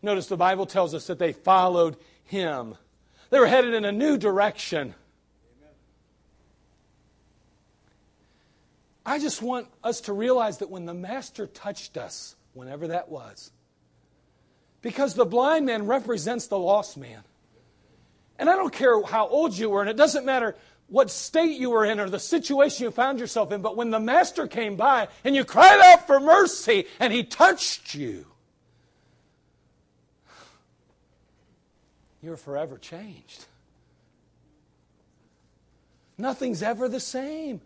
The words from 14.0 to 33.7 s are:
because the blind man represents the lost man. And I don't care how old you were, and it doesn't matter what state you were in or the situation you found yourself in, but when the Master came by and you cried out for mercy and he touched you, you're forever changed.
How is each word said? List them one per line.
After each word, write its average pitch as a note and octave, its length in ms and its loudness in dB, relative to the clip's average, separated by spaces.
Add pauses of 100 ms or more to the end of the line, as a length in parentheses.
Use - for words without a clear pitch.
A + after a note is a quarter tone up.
because B3 340 -4
the A#3+ 120 2
blind C4+ 400 0
man A3 200 -4
represents A3+ 600 -4
the G3+ 120 -4
lost G3 380 0
man. A#2+ 280 -18 (1120)
And C#4+ 100 0
I F#4 80 4
don't F#4+ 160 -4
care A#3+ 300 2
how G#3 260 -2
old C4 280 2
you A3 120 -4
were, G3+ 140 0
and G3+ 80 -2
it A3 80 -6
doesn't C#4+ 260 2
matter B3+ 320 -2 (320)
what A3+ 220 2
state D#4+ 480 -2
you B3+ 120 -4
were A3 140 2
in G#3+ 140 -2
or G3+ 100 -4
the F#3 100 -6
situation C#4 680 0
you A3+ 60 -4
found C4 280 -2
yourself A3+ 340 -4
in, G#3 80 -6
but G#3 160 -6
when A#3 140 -4
the A3 100 -2
Master D4 460 0
came G#3 300 -8
by A#3 320 0 (160)
and C#4 100 0
you C4+ 100 2
cried F#4+ 360 8
out F4+ 260 12
for C#4 140 4
mercy D#4 680 2 (140)
and A#3 120 0
he A#3 120 -2
touched - 680 0
you, A2+ 320 -10 (4000)
you're D#3+ 140 -14
forever C#3+ 420 -10
changed. - 680 -20 (2750)